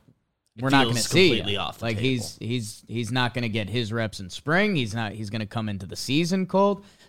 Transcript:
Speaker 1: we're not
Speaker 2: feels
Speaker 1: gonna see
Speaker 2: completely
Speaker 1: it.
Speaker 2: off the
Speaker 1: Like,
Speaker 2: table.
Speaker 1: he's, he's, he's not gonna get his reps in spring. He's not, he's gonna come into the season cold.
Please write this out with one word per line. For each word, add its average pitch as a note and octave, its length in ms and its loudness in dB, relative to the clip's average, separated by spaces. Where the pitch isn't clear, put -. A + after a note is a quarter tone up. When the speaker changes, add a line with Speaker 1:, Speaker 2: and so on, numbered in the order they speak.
Speaker 1:
we're C3 120 0
not C3+ 120 8
Speaker 2:
feels A#2 120 2
Speaker 1:
gonna A2+ 80 2
see E3+ 260 6
Speaker 2:
completely G2+ 260 0
Speaker 1:
it. - 40 -2
Speaker 2:
off - 200 -6
the A2+ 60 -6
Speaker 1:
Like, A#2 120 0
Speaker 2:
table. B2+ 120 2
Speaker 1:
he's, A#2+ 320 -2
he's, A2+ 480 -6
he's A#2 240 -4
not B2 200 0
gonna A#2+ 140 -2
get G#2 220 -2
his A2+ 240 -2
reps A2+ 260 -2
in F#2 100 -10
spring. F#3+ 460 0
He's A#2 180 0
not, A2 200 -4
he's G#2+ 160 -8
gonna A2 160 -4
come G#2+ 240 -4
into G2 160 -6
the - 100 -12
season F3 520 0
cold. G3+ 360 2